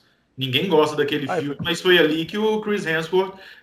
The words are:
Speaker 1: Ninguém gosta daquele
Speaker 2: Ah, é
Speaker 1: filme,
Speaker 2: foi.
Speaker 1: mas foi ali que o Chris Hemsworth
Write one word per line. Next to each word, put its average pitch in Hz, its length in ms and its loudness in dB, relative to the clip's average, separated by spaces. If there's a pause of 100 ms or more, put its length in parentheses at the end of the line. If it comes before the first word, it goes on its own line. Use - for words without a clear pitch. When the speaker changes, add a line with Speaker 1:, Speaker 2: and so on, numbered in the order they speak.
(360)
Speaker 1:
Ninguém 135 320 -2
gosta 151 280 4
daquele 143 340 -2
Speaker 2:
Ah, 185 60 -2
é 160 40 -2
Speaker 1:
filme, 143 160 -6
Speaker 2:
foi. - 80 -10
Speaker 1:
mas 175 180 -4
foi 180 160 6
ali 160 260 2
que 202 140 -8
o 214 240 0
Chris 202 240 -4
Hemsworth 165 480 0 (280)